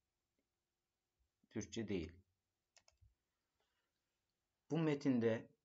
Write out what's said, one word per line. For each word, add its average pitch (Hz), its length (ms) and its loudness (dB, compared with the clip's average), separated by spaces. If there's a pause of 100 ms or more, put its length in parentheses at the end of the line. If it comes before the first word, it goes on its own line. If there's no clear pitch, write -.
(1500)
Türkçe 110 360 -8
değil. 85 240 -4 (2500)
Bu 151 60 0
metinde 131 720 2 (160)